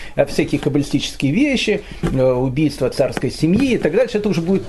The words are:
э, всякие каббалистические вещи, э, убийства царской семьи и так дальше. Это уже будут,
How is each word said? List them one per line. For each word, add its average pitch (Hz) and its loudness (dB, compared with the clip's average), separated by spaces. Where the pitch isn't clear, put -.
э, 139 4
всякие 143 -2
каббалистические 139 -2
вещи, 226 0
э, 131 2
убийства 131 0
царской 123 -2
семьи 220 2
и 180 2
так 151 0
дальше. 240 2
Это 208 0
уже 170 0
будут, 180 0